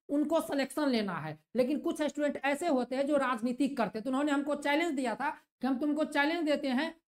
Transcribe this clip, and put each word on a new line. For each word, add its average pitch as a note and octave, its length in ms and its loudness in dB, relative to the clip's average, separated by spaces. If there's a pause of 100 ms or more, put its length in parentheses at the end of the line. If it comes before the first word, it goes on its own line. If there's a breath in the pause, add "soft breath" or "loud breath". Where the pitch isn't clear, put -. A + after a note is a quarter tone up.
उनको D4+ 320 2
सिलेक्शन C#4+ 480 0
लेना G#3+ 260 0
है, D#3 220 -8 (180)
लेकिन B3+ 240 2
कुछ D#4+ 240 -2
स्टूडेंट C#4+ 420 -2
ऐसे D4 240 0
होते B3+ 260 0
हैं C#4 120 0
जो D4 120 2
राजनीति B3+ 500 0
करते A3 300 -2
हैं। G#3 40 -10
तो C4+ 60 -6
उन्होंने C#4+ 220 2
हमको C#4+ 260 0
चैलेंज D4 360 0
दिया B3+ 220 -2
था C#4+ 140 -2
कि - 380 -8
हम C4 100 2
तुमको D4+ 280 2
चैलेंज D4+ 400 0
देते D4 240 2
हैं D4 240 0 (180)